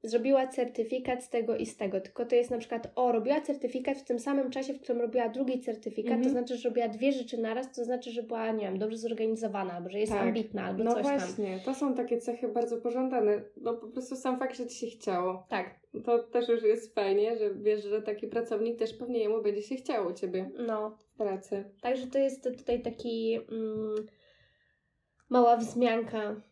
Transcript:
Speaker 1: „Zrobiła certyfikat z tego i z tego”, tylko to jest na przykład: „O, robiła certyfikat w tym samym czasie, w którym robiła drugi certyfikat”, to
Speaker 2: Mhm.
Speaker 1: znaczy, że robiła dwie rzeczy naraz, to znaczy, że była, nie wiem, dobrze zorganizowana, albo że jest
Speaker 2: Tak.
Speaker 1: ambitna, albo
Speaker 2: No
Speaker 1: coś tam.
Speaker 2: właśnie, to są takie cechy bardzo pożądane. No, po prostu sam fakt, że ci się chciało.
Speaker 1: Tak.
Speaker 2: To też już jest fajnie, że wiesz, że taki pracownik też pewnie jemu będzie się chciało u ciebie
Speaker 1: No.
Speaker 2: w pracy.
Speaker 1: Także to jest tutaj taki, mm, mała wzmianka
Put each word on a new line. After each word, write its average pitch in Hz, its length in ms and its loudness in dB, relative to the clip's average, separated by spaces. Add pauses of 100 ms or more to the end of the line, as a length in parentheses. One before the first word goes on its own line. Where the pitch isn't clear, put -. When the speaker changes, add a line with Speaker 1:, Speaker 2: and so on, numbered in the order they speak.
Speaker 1:
„Zrobiła 254 440 4
certyfikat 247 760 -2
z - 60 -18
tego 233 280 0
i - 80 -2
z - 120 -12
tego”, 190 240 -2
tylko - 240 -6
to 240 100 2
jest 240 160 4
na 240 60 0
przykład: 226 380 -6
„O, 247 160 4
robiła 247 300 4
certyfikat 269 560 -2
w - 60 -14
tym 240 160 -2
samym 269 320 0
czasie, 269 220 -4
w - 80 -8
którym 240 200 0
robiła 233 280 2
drugi 254 300 -2
certyfikat”, 220 520 -4
to 233 40 4
Speaker 2:
Mhm. 254 160 4
Speaker 1:
znaczy, 247 260 0
że 240 120 -2
robiła 226 180 2
dwie 226 240 2
rzeczy 247 260 -4
naraz, 226 380 -2
to 240 100 -2
znaczy, 247 260 -4
że 226 120 -4
była, 226 280 -2
nie 214 140 -2
wiem, 190 140 -2
dobrze 220 180 -2
zorganizowana, 220 760 -2
albo 175 160 -8
że 202 100 -4
jest 220 120 2
Speaker 2:
Tak. 202 100 2
Speaker 1:
ambitna, 214 420 0
albo 190 200 -2
Speaker 2:
No 233 100 4
Speaker 1:
coś 214 100 2
tam. 285 160 2
Speaker 2:
właśnie, 190 460 -2
to 269 80 -2
są 269 220 0
takie 240 220 0
cechy 233 300 -4
bardzo 233 300 0
pożądane. 240 640 2 (160)
No, 233 160 -2
po 233 140 -8
prostu 254 280 -8
sam 254 240 -2
fakt, 262 180 -2
że 240 100 -6
ci - 80 -12
się 233 120 -6 (100)
chciało. 185 520 -2
Speaker 1:
Tak. - 300 -4 (260)
Speaker 2:
To 233 180 6
też 240 260 0
już 226 140 4
jest 220 320 2
fajnie, 208 420 4
że 202 180 0
wiesz, 208 280 2
że 208 180 0
taki 214 260 -4
pracownik 233 520 0
też 226 140 0
pewnie 240 260 -2
jemu 214 220 2
będzie 208 200 2
się 262 140 -6
chciało 226 340 0
u 185 40 -4
ciebie 185 360 -2 (180)
Speaker 1:
No. 214 320 -2
Speaker 2:
w - 180 -20
pracy. 196 460 -2 (180)
Speaker 1:
Także 254 260 0
to 277 100 -2
jest 269 260 2 (140)
tutaj 240 240 -2
taki, 226 520 -2 (180)
mm, 220 440 -2 (1300)
mała 240 280 8
wzmianka 226 840 0 (100)